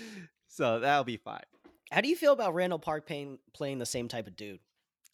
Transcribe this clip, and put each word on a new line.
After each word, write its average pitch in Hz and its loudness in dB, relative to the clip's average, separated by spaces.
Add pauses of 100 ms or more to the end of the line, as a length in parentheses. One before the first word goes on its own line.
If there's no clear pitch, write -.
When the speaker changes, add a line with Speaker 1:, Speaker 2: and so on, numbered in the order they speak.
(480)
Speaker 1:
So 117 0
that'll 139 4
be 120 -4
fine. - -12 (480)
Speaker 2:
How 196 4
do 254 0
you 339 4
feel 294 6
about 208 2
Randall 180 2
Park 151 -4
playing, 143 -8 (140)
playing 139 -4
the 120 -2
same 120 -4
type 113 -6
of 92 -18
dude? 101 -12 (540)